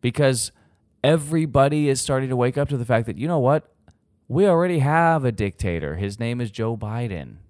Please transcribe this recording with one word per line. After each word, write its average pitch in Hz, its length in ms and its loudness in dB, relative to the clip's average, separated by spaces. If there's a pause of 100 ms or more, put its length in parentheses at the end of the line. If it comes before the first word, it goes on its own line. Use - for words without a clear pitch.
Because 131 500 0 (520)
everybody 147 840 2
is 131 120 0
starting 131 280 -2
to 127 60 -2
wake 123 220 0
up 143 120 -2
to 139 80 -4
the 120 80 -4
fact 117 220 0
that, - 100 -8
you 127 100 -4
know 170 120 0
what? 139 340 0 (540)
We 165 180 2
already 175 340 2
have 156 440 4
a 123 80 2
dictator. 87 640 -4
His 101 240 -6
name 120 220 -4
is 110 100 -6
Joe 113 240 -4
Biden. 107 640 -8 (120)